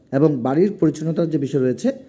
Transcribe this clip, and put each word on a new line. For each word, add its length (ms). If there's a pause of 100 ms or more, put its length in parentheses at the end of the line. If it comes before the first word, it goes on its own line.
(120)
এবং 300
বাড়ির 380
পরিচ্ছন্নতার 500
যে 80
বিষয় 220
রয়েছে, 320 (160)